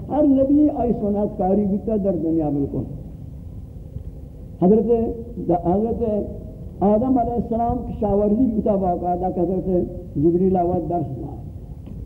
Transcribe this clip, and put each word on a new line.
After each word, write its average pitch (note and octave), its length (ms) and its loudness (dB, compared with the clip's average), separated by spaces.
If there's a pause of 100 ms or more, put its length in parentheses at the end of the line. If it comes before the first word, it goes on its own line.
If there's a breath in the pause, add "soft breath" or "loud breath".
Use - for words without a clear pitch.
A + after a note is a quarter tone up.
(120)
ہر D4+ 120 2
نبی C#4+ 520 6
آئی A#3+ 160 0 (100)
سنت G#3 360 0
کاری G3 280 2
بیتا G3+ 380 0
در G3 80 2 (120)
دنیا D#3+ 260 0
بالکل۔ C#3 280 -2 (1900)
حضرت، A3 260 6 (600)
حضرت F#3+ 520 0 (800)
آدم A3+ 340 4
علیہ A#3+ 160 0
السلام A#3 440 0 (100)
کی - 120 -6
شاوردی G#3 460 2 (100)
بیتا G#3 200 2
باقاعدہ F3+ 600 0
کہ F3+ 40 -2
حضرت F3 260 0 (500)
جبریل F3 420 4
آواد F3 320 0
درس D3 280 -2
دیا۔ - 180 -10 (720)